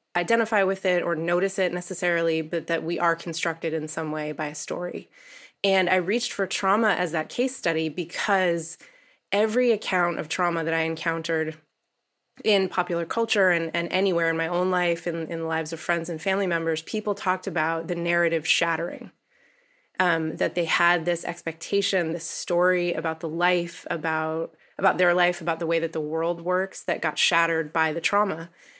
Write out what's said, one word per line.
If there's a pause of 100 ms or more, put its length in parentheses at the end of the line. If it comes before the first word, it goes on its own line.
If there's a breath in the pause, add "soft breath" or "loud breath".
(160)
identify
with
it
or
notice
it
necessarily,
but
that
we
are
constructed
in
some
way
by
a
story. (520 loud breath)
And
I
reached
for
trauma
as
that
case
study
because (520 soft breath)
every
account
of
trauma
that
I
encountered (880)
in
popular
culture
and,
and
anywhere
in
my
own
life,
in,
in
the
lives
of
friends
and
family
members,
people
talked
about
the
narrative
shattering, (880)
um,
that
they
had
this
expectation,
this
story
about
the
life,
about, (240 soft breath)
about
their
life,
about
the
way
that
the
world
works
that
got
shattered
by
the
trauma. (300 soft breath)